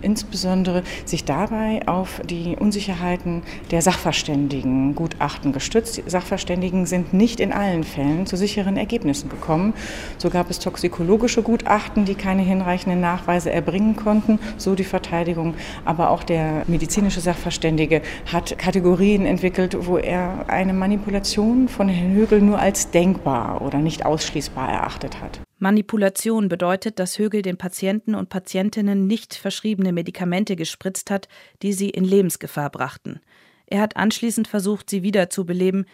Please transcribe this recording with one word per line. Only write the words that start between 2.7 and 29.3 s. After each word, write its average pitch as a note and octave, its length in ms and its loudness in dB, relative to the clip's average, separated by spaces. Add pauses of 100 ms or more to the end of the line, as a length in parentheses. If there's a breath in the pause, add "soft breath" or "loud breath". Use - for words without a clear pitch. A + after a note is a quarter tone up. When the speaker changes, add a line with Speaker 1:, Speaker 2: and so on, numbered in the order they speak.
Speaker 1:
der E3 120 2
Sachverständigengutachten C#3+ 1700 0
gestützt. A3+ 460 -2
Die - 100 -10
Sachverständigen F3+ 800 -2
sind F3+ 260 -2
nicht A3 280 4
in - 120 0
allen F#3 320 0
Fällen D3+ 400 0
zu F#3 140 -4
sicheren G3 400 0
Ergebnissen G3+ 500 -2
gekommen. E3+ 460 0 (420 loud breath)
So F3 140 0
gab F3+ 180 0
es F3 100 -6
toxikologische F#3+ 840 2
Gutachten, G#3+ 640 2
die G3 80 -2
keine F#3+ 260 0
hinreichenden F#3 600 2
Nachweise F3 500 0
erbringen G3 440 2
konnten, G#3+ 440 4 (180 loud breath)
so G3 180 0
die F#3+ 100 0
Verteidigung. E3+ 720 -2 (300 loud breath)
Aber E3 240 2
auch E3+ 140 2
der D#3 440 0
medizinische F3 540 0
Sachverständige D#3+ 800 0 (320 loud breath)
hat E3+ 260 -2
Kategorien F#3 680 4
entwickelt, F#3 500 0 (100)
wo F3+ 120 2
er F3+ 500 -2
eine F#3+ 240 2
Manipulation G#3 960 2
von G3 220 2
Herrn F3+ 240 2
Högel G#3+ 260 6
nur G#3 180 6
als - 320 2
denkbar E3+ 680 2
oder C#3+ 200 -2
nicht D#3+ 260 0
ausschließbar C3+ 720 -2
erachtet - 420 -6
hat. - 200 -12 (180)
Speaker 2:
Manipulation G3+ 920 2
bedeutet, F#3 520 -2
dass F#3 180 -4
Högel G#3 240 0
den F#3 140 -4
Patienten G3 580 -4
und F#3+ 140 -4
Patientinnen G3 800 -2
nicht A3 260 -4